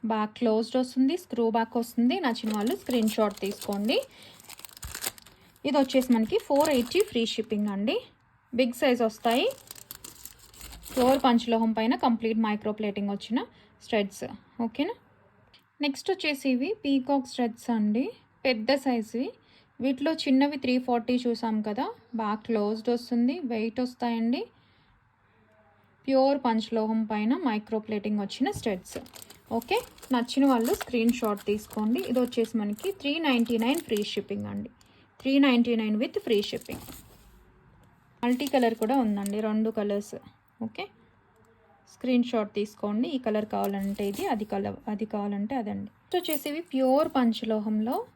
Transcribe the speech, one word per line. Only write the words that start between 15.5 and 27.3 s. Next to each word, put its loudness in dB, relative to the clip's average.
నెక్స్ట్ -2
వచ్చేసి -2
ఇవి 0
పీకాక్ 2
స్టడ్స్ -4
అండి, 0
పెద్ద 2
సైజువి. -2
వీటిలో 0
చిన్నవి 2
త్రీ 0
ఫార్టీ 0
చూసాం 0
కదా, -4
బ్యాక్ -2
క్లోజ్డ్ 0
వస్తుంది, 0
వెయిట్ -2
వస్తాయండి. -2
ప్యూర్ 4
పంచలోహం 0
పైన 0